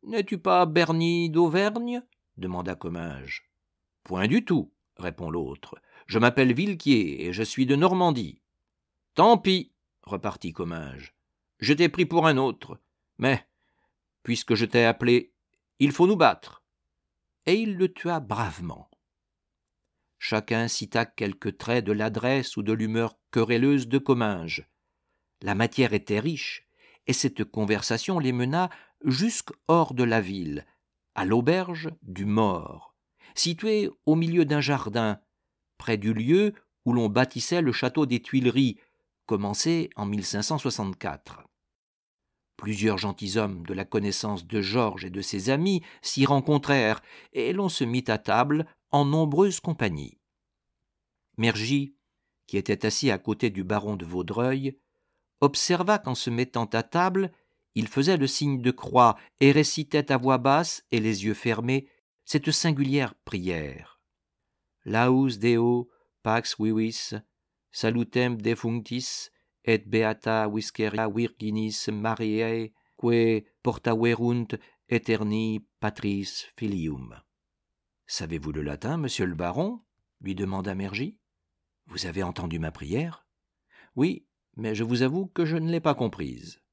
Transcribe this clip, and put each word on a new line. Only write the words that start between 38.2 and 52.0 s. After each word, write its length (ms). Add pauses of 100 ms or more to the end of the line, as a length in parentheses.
Tuileries, 560 (480)
commencé 720
en 100
mille 200
cinq 180
cent 160
soixante-quatre. 840 (1160)
Plusieurs 420
gentilshommes 640
de 80
la 120
connaissance 600
de 160
Georges 440
et 40
de 120
ses 280
amis 320 (220)
s'y 240
rencontrèrent, 720 (320)
et 200
l'on 160
se 140
mit 240
à 120
table 480 (240)
en 140
nombreuse 540
compagnie. 600 (1160)
Mergy, 580 (500)